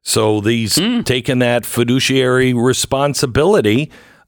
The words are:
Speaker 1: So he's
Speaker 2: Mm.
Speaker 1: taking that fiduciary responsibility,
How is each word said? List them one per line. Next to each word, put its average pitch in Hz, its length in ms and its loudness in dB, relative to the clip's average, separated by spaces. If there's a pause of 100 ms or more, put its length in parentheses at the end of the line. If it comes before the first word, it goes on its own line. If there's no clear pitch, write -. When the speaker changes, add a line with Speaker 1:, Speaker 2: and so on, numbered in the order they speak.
Speaker 1:
So 107 380 0
he's 113 340 -2
Speaker 2:
Mm. 233 300 -2
Speaker 1:
taking 127 340 -2
that 120 260 0
fiduciary 127 880 0
responsibility, 135 1400 0 (380)